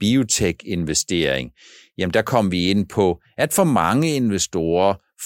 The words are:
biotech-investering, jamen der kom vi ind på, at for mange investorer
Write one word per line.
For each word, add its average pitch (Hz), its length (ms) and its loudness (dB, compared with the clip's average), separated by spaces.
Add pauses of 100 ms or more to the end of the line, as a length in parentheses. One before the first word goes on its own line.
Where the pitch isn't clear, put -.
biotech-investering, 85 1500 -2 (480)
jamen 90 160 -2
der 113 80 2
kom 110 280 0
vi 90 200 0
ind 98 180 0
på, 92 320 0 (160)
at 147 160 -2
for 196 120 2
mange 131 520 2
investorer 95 760 0 (320)